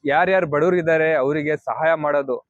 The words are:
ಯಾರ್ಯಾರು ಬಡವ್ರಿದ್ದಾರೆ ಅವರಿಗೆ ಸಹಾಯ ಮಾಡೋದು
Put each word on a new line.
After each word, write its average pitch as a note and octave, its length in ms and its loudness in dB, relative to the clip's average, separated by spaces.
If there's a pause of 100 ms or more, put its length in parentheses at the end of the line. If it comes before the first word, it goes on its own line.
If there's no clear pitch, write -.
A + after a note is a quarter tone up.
ಯಾರ್ಯಾರು F3 420 2
ಬಡವ್ರಿದ್ದಾರೆ D#3+ 680 0
ಅವರಿಗೆ D3 420 -2
ಸಹಾಯ D3 380 -2
ಮಾಡೋದು C#3+ 560 -2